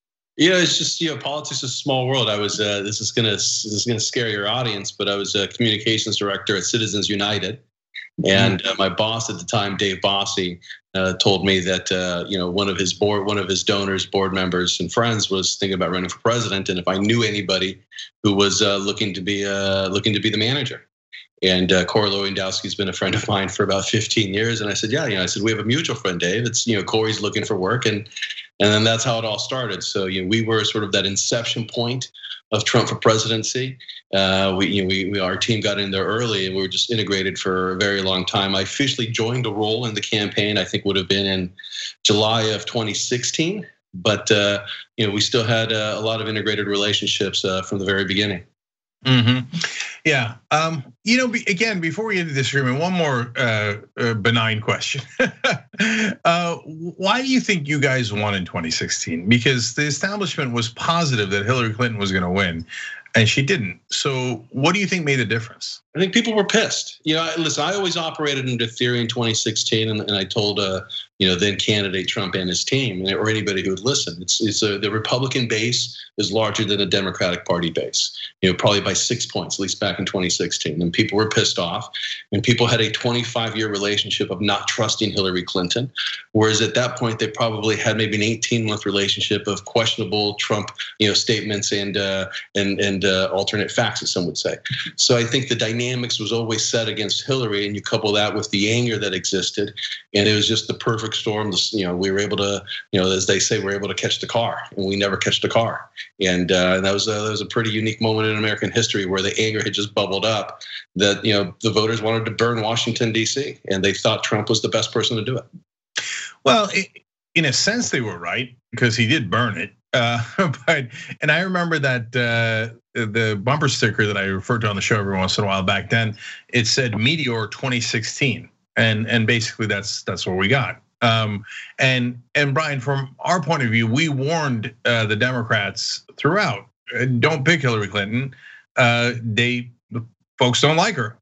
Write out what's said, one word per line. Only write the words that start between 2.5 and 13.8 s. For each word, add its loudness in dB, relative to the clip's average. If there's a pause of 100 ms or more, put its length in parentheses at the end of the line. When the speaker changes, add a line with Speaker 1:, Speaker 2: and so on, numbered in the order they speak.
Speaker 1:
uh, 0
this -4
is -4
gonna, 2
this 0
is -2
gonna 0
scare -2
your -2
audience, -2
but -2
I 2
was -2
a 0
communications 0
director 0
at 0
Citizens 0
United. -2 (640)
And, 4
Speaker 2:
Mm. 0
Speaker 1:
uh, -2
my 2
boss -2
at -6
the -12
time, -2
Dave 0
Bossie, 0 (360)
uh, 2
told 2
me 4
that, 0
uh, -2
you -2
know, -2
one 0
of -2
his 0
board, 0
one 0
of -2
his 0
donors, 0